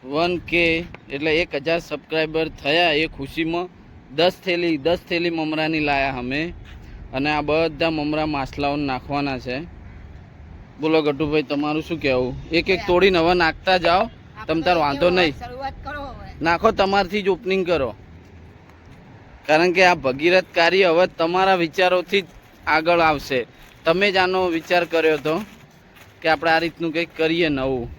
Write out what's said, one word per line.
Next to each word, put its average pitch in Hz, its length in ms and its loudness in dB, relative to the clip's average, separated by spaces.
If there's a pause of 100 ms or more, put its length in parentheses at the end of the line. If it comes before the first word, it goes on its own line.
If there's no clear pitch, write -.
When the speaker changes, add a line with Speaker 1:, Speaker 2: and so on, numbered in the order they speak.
Speaker 1:
વન 156 280 -2 (180)
કે 170 140 2 (460)
એટલે 143 200 -4 (100)
એક 175 120 -4 (120)
હજાર 165 160 0
સબસ્ક્રાઈબર 160 640 -4 (160)
થયા 160 300 2 (100)
એ - 20 2 (120)
ખુશીમાં 165 500 -4 (500)
દસ 175 180 2 (100)
થેલી, 170 340 0
દસ 165 300 0
થેલી 175 220 0
મમરાની 156 580 -2
લાયા 139 300 0
અમે, 127 220 -6 (720)
અને 135 200 -2
આ 151 100 -2
બધા 160 480 0
મમરા 151 360 -2
માસલાઓને 143 600 -4
નાખવાના 139 520 -4
છે. 123 180 -8 (1200)
બોલો 156 220 2
ગટુભાઈ, 147 480 0
તમારું 151 320 -2
શું 156 180 -6
કહેવું? 127 340 0 (180)
એક 170 160 0
એક 185 180 0
તોડીને 180 320 4
હવે 170 160 4
નાખતા 175 440 2
જાઓ, 170 260 2 (420)
તમ 160 160 0
તાર 175 160 2
વાંધો 147 320 2
નહીં. 175 240 2
Speaker 2:
શરૂઆત 269 500 -12
કરો 285 180 -10
હવે. 262 240 -14 (140)
Speaker 1:
નાખો, 170 320 2
તમારથી 196 500 0
જ 185 60 -2
ઓપનિંગ 190 380 0
કરો, 147 240 0 (1600)
કારણ 165 260 4
કે 185 140 4
આ 180 200 4
ભગીરથ 165 480 2
કાર્ય 175 380 4
હવે 170 120 4 (140)
તમારા 185 460 2
વિચારોથી 180 580 0
જ 165 40 -10 (400)
આગળ 160 340 2
આવશે. 143 400 0 (440)
તમે 175 280 2
જ 180 40 0
આનો 185 320 2
વિચાર 170 380 0
કર્યો 160 320 2
હતો 151 160 -2 (840)
કે - 80 -2
આપણે 160 220 2
આ 160 140 4
રીતનું 165 280 -4
કંઈક 165 240 -4
કરીએ 160 320 2
નવું. 131 400 -2 (100)